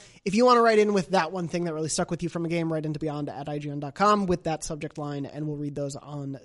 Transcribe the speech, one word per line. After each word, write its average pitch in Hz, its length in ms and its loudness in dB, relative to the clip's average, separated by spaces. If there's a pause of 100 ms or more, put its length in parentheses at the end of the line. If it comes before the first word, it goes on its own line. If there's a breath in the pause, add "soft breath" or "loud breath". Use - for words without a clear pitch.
(240 loud breath)
If 190 120 -2
you 247 100 8
wanna 240 160 8
write 226 160 6
in 208 160 4
with 185 160 0
that 170 220 2
one 175 160 -4
thing 175 160 -2
that 165 100 -2
really 156 160 -4
stuck 180 200 -2
with 170 120 -4
you 170 80 -4
from 170 160 -4
a - 20 -4
game, 165 240 0
write 156 140 -2
into 151 140 -4
beyond 147 280 -4
at 139 220 -8
I 147 80 -4
G 147 100 -6
N 143 120 -6
dot 143 160 -8
com 202 300 4
with 180 180 0
that 156 180 -4
subject 151 340 -10
line, 143 300 -6
and 151 220 -8
we'll 147 100 -6
read 147 160 -8
those 143 220 -6
on 139 480 -10